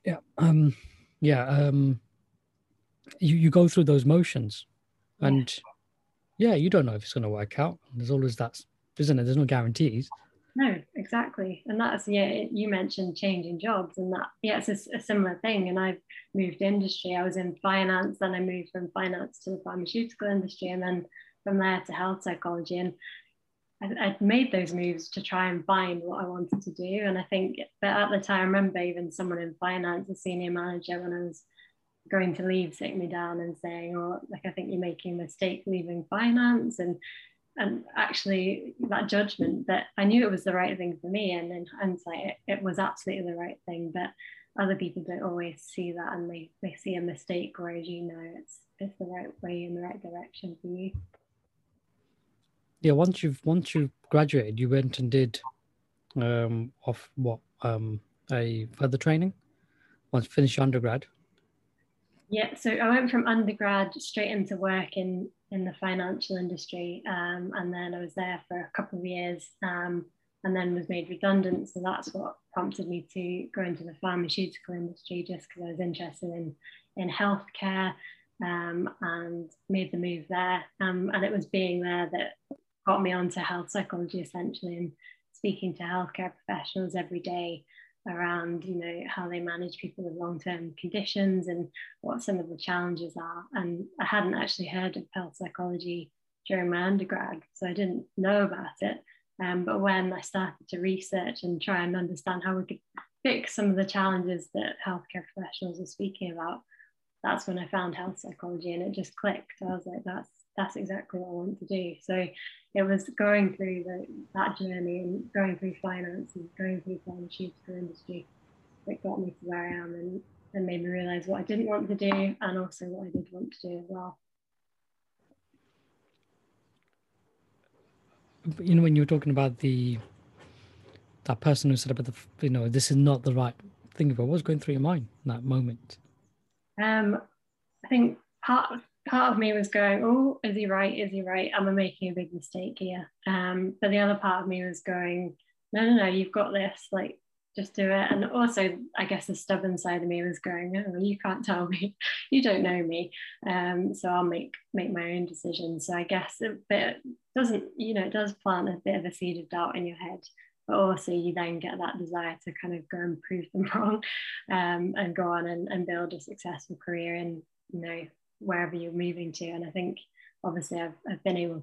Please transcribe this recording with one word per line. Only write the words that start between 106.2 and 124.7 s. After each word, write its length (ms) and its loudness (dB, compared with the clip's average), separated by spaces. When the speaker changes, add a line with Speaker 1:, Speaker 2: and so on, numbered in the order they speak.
Speaker 2:
about, 300 -8
that's 240 0
when 120 -2
I 100 -8
found 260 -2
health 240 -8
psychology, 540 -8
and 100 -4
it 100 -4
just 220 -8
clicked. 380 -4
I 40 -6
was 200 -6
like, 180 -10
"That's, 240 -8
that's 180 -2
exactly 460 -6
what 80 -8
I 40 -10
want 280 -6
to 60 -14
do." 360 -4
So 240 -2
it 80 4
was 280 2
going 440 4
through 300 -4
the, 220 -8
that 240 -2
journey 400 -4
and 340 -6
going 240 2
through 240 -6
finance 540 -8
and 140 -12
going 220 -4
through 140 -8
the 120 -10
pharmaceutical 680 -12
industry 520 -12
that 160 -8
got 160 -4
me 100 -4
to 120 -12
where 260 -6
I 40 -6
am 220 -8
and, 260 -8
and 120 0
made 160 -2
me 60 -4
realise 400 -2
what 120 0
I 40 -4
didn't 220 0
want 240 0
to 40 0
do 160 2
and 180 -2
also 280 -8
what 200 -10
I 40 -12
did 200 -4
want 220 -10
to 160 -12
do 100 -8
as 100 -14
well. 300 -10